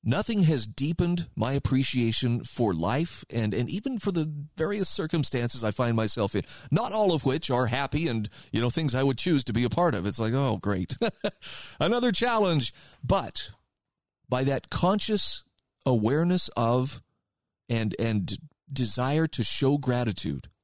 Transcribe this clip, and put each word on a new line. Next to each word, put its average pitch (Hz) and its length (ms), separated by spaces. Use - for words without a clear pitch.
Nothing 202 360
has 139 240
deepened 170 680
my 110 160
appreciation 127 920
for 110 280
life 110 560
and, 110 240
and 117 160
even 220 300
for 202 140
the 160 180
various 196 320
circumstances 127 760
I 107 60
find 117 260
myself 107 360
in, 98 100
not 190 220
all 208 180
of 151 140
which 139 260
are 127 140
happy 139 420
and, 113 220
you 113 80
know, 120 80
things 143 260
I 131 80
would 135 140
choose 147 260
to - 80
be 117 140
a 117 40
part 170 240
of. 92 120
It's 101 120
like, 113 140
"Oh, 123 300
great." 95 340
<laughs> - 440
Another 233 320
challenge. 196 600
But 147 480
by 127 160
that 135 240
conscious - 760
awareness 139 720
of 123 460
and, 113 320
and 107 380
desire 131 560
to 120 160
show 139 340
gratitude 120 680